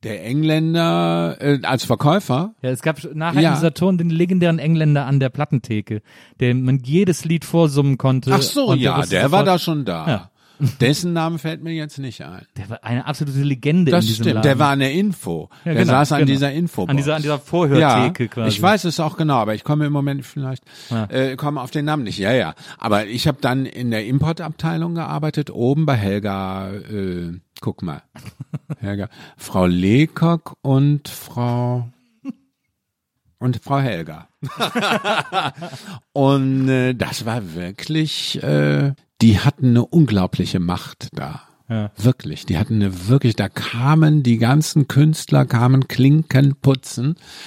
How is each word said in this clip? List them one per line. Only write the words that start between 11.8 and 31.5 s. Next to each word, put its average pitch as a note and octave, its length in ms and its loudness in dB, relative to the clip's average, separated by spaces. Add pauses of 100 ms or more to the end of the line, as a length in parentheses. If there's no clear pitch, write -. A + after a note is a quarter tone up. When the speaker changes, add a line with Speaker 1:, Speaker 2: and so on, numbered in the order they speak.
Speaker 1:
nicht C3+ 240 -10
ein. F2+ 200 -16 (160)
Speaker 2:
Der G2 100 -12
war A#2 160 -12
eine A#2+ 220 -4
absolute C#3 340 -4
Legende C#3+ 520 2
Speaker 1:
Das F3 120 4
Speaker 2:
in A2 40 0
diesem A2+ 160 -2
Speaker 1:
stimmt, D#3 120 2
Speaker 2:
Laden. G#2+ 120 -2
Speaker 1:
der C3+ 100 4
war C#3+ 140 4
eine C3+ 200 0
Info. D#3+ 560 -2 (160)
Speaker 2:
Ja, E3+ 80 -2
Speaker 1:
Der D#3 120 4
Speaker 2:
genau, E3 100 2
Speaker 1:
saß C#3+ 180 4
an D3 60 0
Speaker 2:
genau. C#3 140 4
Speaker 1:
dieser C#3 200 0
Infobox. E3+ 380 -2
Speaker 2:
An C3+ 80 2
dieser, D3 180 0
an D3+ 60 -4
dieser D3 160 -2
Vorhörtheke C#3 840 2
Speaker 1:
Ja, A2 40 -6
Speaker 2:
quasi. A2+ 220 -2
Speaker 1:
ich G#2 100 -2
weiß F#3+ 240 2
es E3+ 160 -2
auch D#3 160 -2
genau, D3+ 200 2
aber G#2+ 180 0
ich G#2 100 -8
komme D3+ 220 0
im C#3+ 80 -2
Moment C#3 320 -4
vielleicht, C3 360 -8 (280)
Speaker 2:
Ja. A2+ 160 -2
Speaker 1:
äh, C3 300 -2
komme D3 260 -6
auf B2 80 -10
den D3 160 -4
Namen D3+ 160 -2
nicht. F#2+ 160 -8
Ja, G2+ 140 0
ja. G2 220 0 (240)
Aber G#2 280 0
ich A#2 200 -4
hab C#3+ 140 -2
dann C3 240 -2
in B2 260 -6
der A2 160 -2
Importabteilung D#3+ 880 -4
gearbeitet, D3+ 560 -4
oben C#3 360 0
bei D3 100 2
Helga, G2 760 -4
äh, F2+ 680 -8 (240)
guck - 200 -6
mal. D#2 200 -8 (120)
<laughs> - 680 -14
Helga. G2+ 280 -6 (300)
Frau - 260 0
Lecoq B2 960 2
und C#3+ 480 2
Frau, A#2+ 800 -4 (1500)